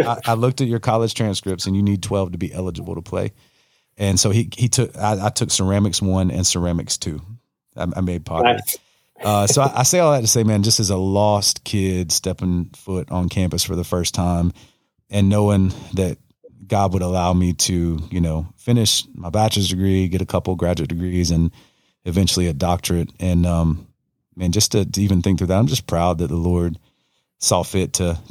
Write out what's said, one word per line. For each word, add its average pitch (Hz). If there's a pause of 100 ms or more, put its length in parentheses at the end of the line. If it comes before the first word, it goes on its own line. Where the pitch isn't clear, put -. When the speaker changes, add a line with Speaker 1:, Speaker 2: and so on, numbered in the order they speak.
Speaker 1:
I, 120 (100)
I 117
looked 123
at 131
your 117
college 113
transcripts, 95
and 98
you 101
need 101
twelve 95
to 90
be 85
eligible 90
to 85
play." 95 (640)
And 98
so 110
he, 113
he 123
took, -
I, 104
I 104
took 101
ceramics 98
one 92
and 90
ceramics 87
two. 76 (560)
I, 87 (100)
I 92
made 87
progress. 117
Speaker 2:
Nice. - (480)
Speaker 1:
Uh, 107
so 139
I, 135
I 127
say 180
all 165
that 135
to 113
say, 117
man, 107
just 110
as 101
a 98
lost 101
kid 92
stepping 90 (100)
foot 92
on 90
campus 87
for 90
the 87
first 87
time 87 (580)
and 101
knowing 104 (220)
that 92 (480)
God 98
would 95
allow 90
me 90
to, 85 (140)
you 90
know, 80 (120)
finish 120 (120)
my 85
bachelor's 104
degree, 95
get 90
a 90
couple 92
graduate 85
degrees, 87
and 82 (560)
eventually 90
a 85
doctorate. 85 (100)
And, 87
um, 82 (520)
man, 90
just 107
to, 101
to -
even 95
think 92
through 92
that, 92
I'm 127
just 143
proud 85
that 87
the 76
Lord 87 (600)
saw 90
fit 90
to, 85 (140)